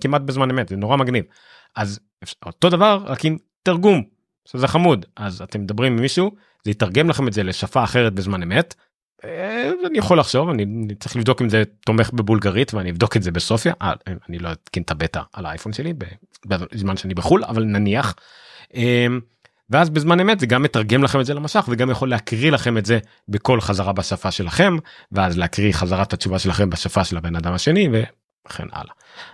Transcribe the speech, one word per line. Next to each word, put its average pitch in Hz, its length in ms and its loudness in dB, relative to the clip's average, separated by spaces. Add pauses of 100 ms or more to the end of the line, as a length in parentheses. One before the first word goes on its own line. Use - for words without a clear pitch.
כמעט 139 200 0
בזמן 135 280 -2
אמת, 127 200 -2
זה 98 60 -6
נורא 107 220 0
מגניב. 123 280 0 (500)
אז 104 240 -6 (240)
אפ-, - 100 -16 (120)
אותו 123 240 2
דבר, 202 360 4
רק 135 200 -6
עם 160 120 0 (260)
תרגום, 180 400 4 (420)
שזה 127 220 -2
חמוד, 151 380 4 (100)
אז 101 260 -8
אתם - 200 -8
מדברים 107 320 0
עם 113 60 0
מישהו, 175 320 0 (320)
זה 107 80 -2
יתרגם 107 380 2
לכם 139 180 0
את 107 60 -2
זה 101 100 0
לשפה 95 400 0
אחרת 113 300 2
בזמן 95 300 -4
אמת, 120 320 0 (480)
אה, 208 480 -6 (160)
אני 311 100 -2
יכול 175 220 4
לחשוב, 143 300 0
אני, 113 140 -2
אני 104 320 -6
צריך - 200 -12
לבדוק 120 260 2
אם 117 80 0
זה 110 140 4 (220)
תומך 113 280 2
בבולגרית, 107 600 0
ואני 90 180 -4
אבדוק 110 260 0
את 101 60 2
זה 90 80 -2
בסופיה. - 500 0
אה, 98 120 -2 (360)
אני 85 100 -10
לא 85 120 -8
אתקין - 320 -8
את - 80 -8
הבטא 78 300 -4 (120)
על 92 120 -12
האייפון 85 280 -10
שלי 160 200 -6
ב-, 131 120 -10 (400)
בזמן 98 520 -4
שאני 92 160 -8
בחו"ל, 156 300 2
אבל 113 200 -2
נניח. 104 520 0 (580)
אמ, 120 460 2 (500)
ואז 156 200 4
בזמן 156 300 4
אמת 202 200 2
זה 127 60 0
גם 123 180 2
מתרגם 120 400 2
לכם 139 160 2
את 127 60 0
זה 143 80 -4
למשך, 151 380 -2
וגם 120 180 0
יכול 131 200 0
להקריא 120 420 0
לכם 120 260 2
את 101 80 0
זה 113 140 2 (280)
בכל 104 340 2
חזרה 98 320 -2
בשפה 92 380 -4
שלכם, 165 460 2 (340)
ואז 98 260 0
להקריא 104 360 0
חזרה 92 300 0
את - 100 -2
התשובה 92 260 -2
שלכם 95 300 2
בשפה 87 340 -2
של 85 140 -4
הבן 82 180 -4
אדם 85 180 -4
השני, 165 380 2
וכן - 800 -6
הלאה. - 220 -14 (400)